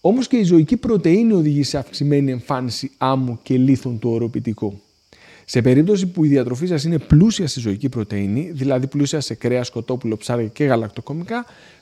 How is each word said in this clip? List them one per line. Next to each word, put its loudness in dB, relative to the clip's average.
Όμως 2
και 2
η 2
ζωική 4
πρωτεΐνη 2
οδηγεί 2
σε -4
αυξημένη 0
εμφάνιση -6
άμμου 0
και 0
λίθων 2
του -2
οροποιητικού. -4
Σε 0
περίπτωση 4
που -2
η 4
διατροφή 0
σας -2
είναι -2
πλούσια 4
στη -6
ζωική -4
πρωτεΐνη, -4
δηλαδή -2
πλούσια -2
σε -8
κρέας, -2
κοτόπουλο, -6
ψάρια -4
και -4
γαλακτοκομικά, -4